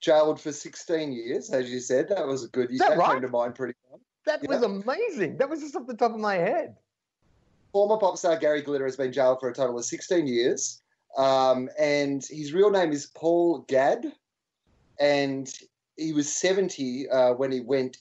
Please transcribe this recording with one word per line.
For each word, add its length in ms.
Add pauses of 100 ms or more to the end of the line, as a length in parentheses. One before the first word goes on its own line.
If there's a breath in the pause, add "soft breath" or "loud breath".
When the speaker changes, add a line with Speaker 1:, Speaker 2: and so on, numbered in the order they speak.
Speaker 1:
jailed 400
for 120
sixteen 600
years, 380
as 200
you 100
said. 280
That 180
was 180
a 40
good, 220
Speaker 2:
Is 80
that 120
Speaker 1:
that 80
Speaker 2:
right? 160
Speaker 1:
came 80
to 60
mind 280
pretty 180 (160)
well. 100 (240)
Speaker 2:
That 180
Speaker 1:
Yeah. 60
Speaker 2:
was 140
amazing. 760
That 120
was 100
just 160
off 120
the 80
top 160
of 80
my 160
head. 400 (960)
Speaker 1:
Former 260
pop 200
star 200
Gary 240
Glitter 240
has 100
been 160
jailed 280
for 100
a 40
total 240
of 60
sixteen 440
years. 520 (360)
Um, 520 (100)
and 520
his 220
real 180
name 220
is 140
Paul 600
Gadd, 460 (880)
and 520 (440)
he 160
was 200
seventy, 760
uh, 260
when 160
he 100
went 400